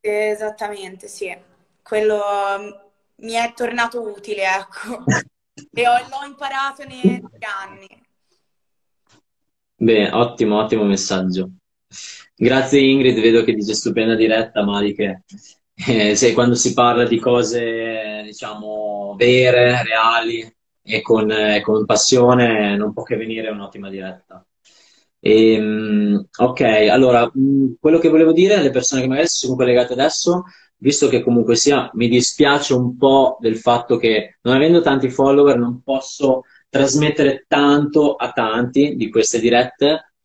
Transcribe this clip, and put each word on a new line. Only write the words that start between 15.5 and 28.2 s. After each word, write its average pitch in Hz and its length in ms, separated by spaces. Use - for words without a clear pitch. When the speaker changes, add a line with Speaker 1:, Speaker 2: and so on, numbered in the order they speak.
Speaker 2:
Eh, 104 300
se 117 160
quando 120 240
si - 180
parla 120 320
di 117 140
cose, 113 1040
diciamo, 107 920
vere, 123 680
reali 113 680
e 110 200
con, 110 280
eh, 107 300
con 107 240
passione, 113 920
non 104 160
può - 120
che 120 120
venire 110 340
un'ottima 101 380
diretta. 95 560
Ehm, 107 1080
ok, 123 220
allora, 120 460
mm, 135 440
quello 160 180
che 165 120
volevo 160 220